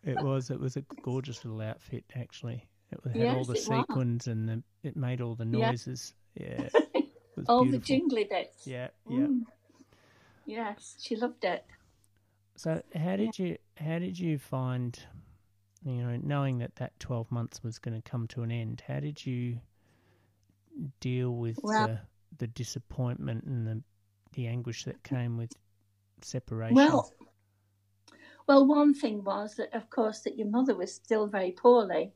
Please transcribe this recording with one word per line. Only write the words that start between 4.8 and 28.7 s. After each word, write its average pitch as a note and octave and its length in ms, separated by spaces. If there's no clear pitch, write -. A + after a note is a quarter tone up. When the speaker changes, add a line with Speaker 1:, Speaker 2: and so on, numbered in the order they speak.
Speaker 1:
it C#3+ 140
made B2+ 260
all A#2 140
the A#2 100
Speaker 2:
Yeah. A#2 240
Speaker 1:
noises. B2 440
Yeah, - 340
Speaker 2:
<laughs> - 120
Speaker 1:
it - 120
was - 120
Speaker 2:
All B3 180
the C4 60
Speaker 1:
beautiful. B2+ 160
Speaker 2:
jingly C4 360
bits. - 420
Speaker 1:
Yeah, B2+ 240
yeah. C4 200
Speaker 2:
Mm. B3+ 140
Yes, G#3+ 540
she - 160
loved A#3 280
it. F3+ 220
Speaker 1:
So D#3+ 260
how F3+ 220
did A3 200
Speaker 2:
Yeah. F#3+ 80
Speaker 1:
you, E3+ 120
how D#3+ 220
did F3+ 180
you D#3+ 220
find, B2+ 580
you B2 200
know, A#2+ 140
knowing C#3 420
that - 180
that - 220
twelve A#2 320
months A#2 300
was A2 160
gonna A2+ 240
come A#2 280
to B2 120
an A#2 100
end, A#2 360
how C3+ 140
did D3 240
you B2 340
deal B2 340
with A#2 260
Speaker 2:
Well G#3+ 260
Speaker 1:
the, A2+ 120
the A#2+ 100
disappointment B2 960
and A#2+ 240
the, A2 160
the B2 160
anguish A#2 380
that - 180
came A#2+ 340
with A#2 140
separation? A2+ 540
Speaker 2:
Well, C#4+ 380
well, C#4 180
one D4 300